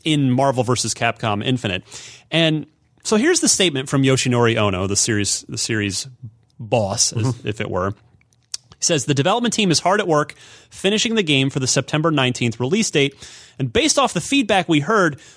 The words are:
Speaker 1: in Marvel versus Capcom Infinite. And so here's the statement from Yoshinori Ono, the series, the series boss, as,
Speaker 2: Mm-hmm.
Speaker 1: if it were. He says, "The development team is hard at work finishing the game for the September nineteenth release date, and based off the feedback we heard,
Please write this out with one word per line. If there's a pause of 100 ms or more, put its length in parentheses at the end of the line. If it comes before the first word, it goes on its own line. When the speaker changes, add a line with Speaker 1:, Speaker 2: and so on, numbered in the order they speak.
Speaker 1:
in
Marvel
versus
Capcom
Infinite. (480)
And (380)
so
here's
the
statement
from
Yoshinori
Ono,
the
series,
the
series (540)
boss,
as,
Speaker 2:
Mm-hmm.
Speaker 1:
if
it
were.
He
says,
"The
development
team
is
hard
at
work (360)
finishing
the
game
for
the
September
nineteenth
release
date, (440)
and
based
off
the
feedback
we
heard, (160)